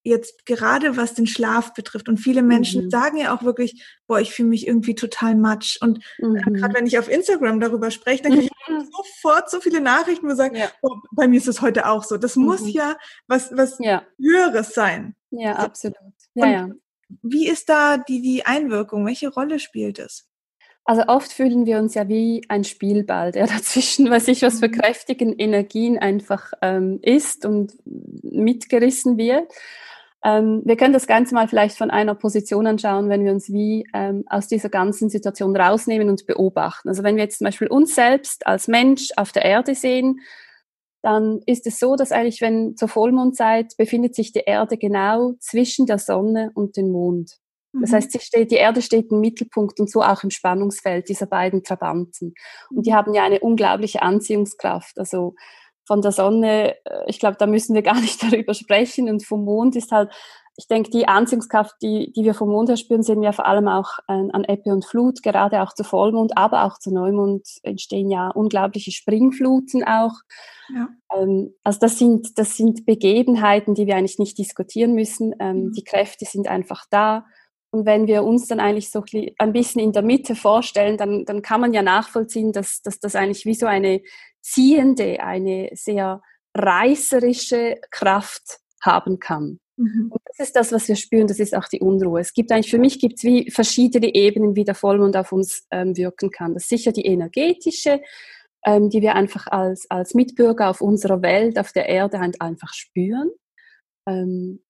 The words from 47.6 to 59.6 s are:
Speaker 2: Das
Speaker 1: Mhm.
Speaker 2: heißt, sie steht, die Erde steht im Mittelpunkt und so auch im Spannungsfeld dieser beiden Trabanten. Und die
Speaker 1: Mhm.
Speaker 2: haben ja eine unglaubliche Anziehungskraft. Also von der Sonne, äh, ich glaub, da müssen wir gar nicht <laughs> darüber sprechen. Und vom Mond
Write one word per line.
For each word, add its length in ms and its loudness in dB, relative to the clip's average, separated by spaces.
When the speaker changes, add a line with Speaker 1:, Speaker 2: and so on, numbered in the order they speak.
Speaker 2:
Das 180 -2
Speaker 1:
Mhm. 40 4
Speaker 2:
heißt, 160 2
sie 80 -6
steht, 320 0
die 40 4
Erde 260 4
steht 300 0
im 80 2
Mittelpunkt 600 -2
und 100 0
so 120 2
auch 220 2
im 60 -4
Spannungsfeld 800 -4
dieser 160 -6
beiden 380 -2
Trabanten. 720 -6
Und 160 -4
die 60 2
Speaker 1:
Mhm. 40 4
Speaker 2:
haben 180 2
ja 120 2
eine 160 2
unglaubliche 600 0
Anziehungskraft. 960 -2
Also 380 -6
von 160 0
der 120 0
Sonne, 640 2
äh, 220 -8
ich 120 -6
glaub, 180 0
da 100 2
müssen 280 0
wir 60 2
gar 180 2
nicht 220 -4
<laughs> 20 -6
darüber 300 0
sprechen. 560 0
Und 160 -2
vom 180 -4
Mond 320 0